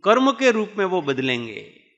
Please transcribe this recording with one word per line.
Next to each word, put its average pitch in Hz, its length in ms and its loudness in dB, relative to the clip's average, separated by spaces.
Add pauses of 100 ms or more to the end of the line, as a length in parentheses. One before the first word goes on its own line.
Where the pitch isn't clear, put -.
कर्म 254 280 4
के 262 200 2
रूप 214 260 -2
में 196 80 0
वो 180 160 -2
बदलेंगे 123 800 -6 (160)